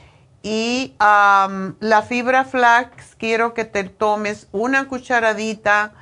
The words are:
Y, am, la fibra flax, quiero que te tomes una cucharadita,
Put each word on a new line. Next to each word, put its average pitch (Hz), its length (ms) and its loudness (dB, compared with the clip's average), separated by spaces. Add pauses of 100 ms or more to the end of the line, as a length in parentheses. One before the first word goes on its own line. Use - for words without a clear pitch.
(420)
Y, 233 560 -4
am, 196 800 2
la 214 220 2
fibra 247 420 0
flax, 247 720 0
quiero 226 380 -2
que 226 100 -4
te 202 200 -6
tomes 208 680 -4
una 269 360 -2
cucharadita, 220 1120 -2